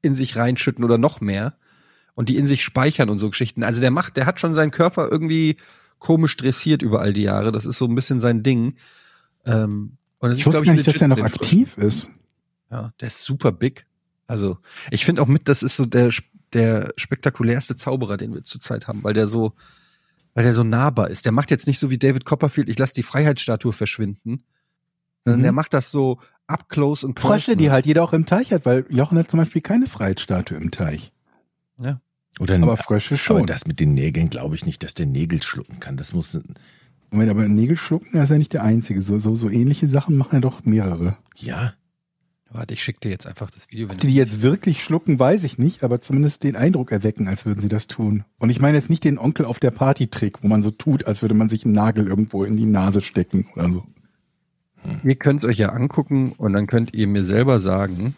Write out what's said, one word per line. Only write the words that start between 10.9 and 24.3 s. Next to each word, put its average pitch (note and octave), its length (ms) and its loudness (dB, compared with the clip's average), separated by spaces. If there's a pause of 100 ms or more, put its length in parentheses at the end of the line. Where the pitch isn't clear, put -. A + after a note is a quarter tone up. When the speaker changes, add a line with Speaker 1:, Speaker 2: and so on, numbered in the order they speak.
Speaker 1:
legit - 60 2
Speaker 2:
der D#3 80 6
noch C3 80 6
Speaker 1:
mit G#2+ 80 0
den G#2+ 80 0
Speaker 2:
aktiv - 400 2
Speaker 1:
Fröschen. G#2 140 0
Speaker 2:
ist. - 220 -2 (600)
Speaker 1:
Ja, A#2 280 -10
der A#2+ 80 -10
ist - 160 -12
super C3+ 280 0
big. A#2 340 -4 (420)
Also G2+ 300 -4 (320)
ich - 160 -2
find E3+ 140 2
auch B2+ 80 4
mit, C#3+ 200 2
das C#3+ 140 2
ist C3 140 -4
so C3 100 0
der, A#2+ 240 4 (440)
der A2+ 420 0
spektakulärste B2+ 800 -4
Zauberer, A#2+ 420 -6
den G#2+ 160 -10
wir - 100 -14
zurzeit - 440 -10
haben, A2 160 -10
weil G#2 100 -2
der G#2+ 140 2
so, A2 260 -2 (800)
weil A#2 100 2
der A#2+ 100 4
so A#2 100 2
nahbar A#2 460 0
ist. - 160 -10
Der A2+ 60 2
macht B2 200 0
jetzt - 160 0
nicht C#3 120 0
so C#3 100 -2
wie B2+ 100 -2
David C3+ 260 2
Copperfield, D3 440 -2
ich A#2+ 100 -4
lass C3+ 140 0
die B2 100 -6
Freiheitsstatue B2 680 -2
verschwinden, A2 680 -8 (840)